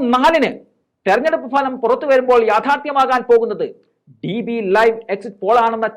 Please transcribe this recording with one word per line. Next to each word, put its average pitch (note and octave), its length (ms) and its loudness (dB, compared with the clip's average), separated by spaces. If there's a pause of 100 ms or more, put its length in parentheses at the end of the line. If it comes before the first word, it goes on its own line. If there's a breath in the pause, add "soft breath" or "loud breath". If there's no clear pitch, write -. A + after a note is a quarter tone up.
(140)
നാലിന് C#4 360 2 (560)
തെരഞ്ഞെടുപ്പ് B3 480 0
ഫലം C4+ 280 -2
പുറത്തു B3+ 280 0
വരുമ്പോൾ B3 300 4 (120)
യാഥാർത്ഥ്യമാകാൻ C4+ 680 0 (100)
പോകുന്നത് G#3+ 360 0 (580)
ഡി E3 160 -6
ബി A#3 160 -6 (200)
ലൈവ് A3+ 200 4 (180)
എക്സിറ്റ് G3+ 280 -12
പോൾ A3+ 220 2
ആണെന്ന A3+ 320 -2